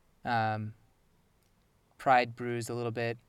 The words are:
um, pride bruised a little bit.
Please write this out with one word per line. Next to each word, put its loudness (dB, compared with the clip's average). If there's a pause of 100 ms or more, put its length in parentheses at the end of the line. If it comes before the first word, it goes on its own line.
(260)
um, -2 (1200)
pride 4
bruised -4
a -6
little -4
bit. -4 (120)